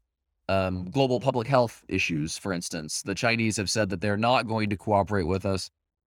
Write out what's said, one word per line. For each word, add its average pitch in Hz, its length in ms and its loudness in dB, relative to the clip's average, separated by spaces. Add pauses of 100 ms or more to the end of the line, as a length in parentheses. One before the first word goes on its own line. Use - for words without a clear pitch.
(500)
um, 92 400 0
global 127 280 2
public 123 280 0
health 123 420 2
issues, 80 480 -2
for 98 160 -6
instance. 85 480 -6
The 98 140 -4
Chinese 113 420 0
have 101 140 -2
said 104 180 0
that 90 140 -4
they're 104 160 0
not 117 280 2
going 107 220 0
to 104 80 0
cooperate 98 500 2
with 95 200 0
us 95 240 -2 (360)